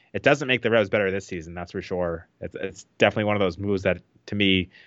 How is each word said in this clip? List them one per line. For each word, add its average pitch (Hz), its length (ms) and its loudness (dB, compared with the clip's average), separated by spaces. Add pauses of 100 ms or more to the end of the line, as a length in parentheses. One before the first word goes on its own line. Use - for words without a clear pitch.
(120)
it - 120 -4
doesn't 139 240 2
make 123 140 0
the 113 80 0
Revs 107 200 4
better 104 200 2
this 98 160 -4
season. 85 280 -10
That's 87 180 -10
for 98 80 -6
sure. 87 460 -4 (140)
It's, 90 160 -10
it's 95 300 -10 (120)
definitely 107 260 4
one 104 120 2
of 101 40 0
those 90 160 0
moves 101 280 -2
that, 90 180 0 (240)
to - 80 -8
me, 95 340 2 (180)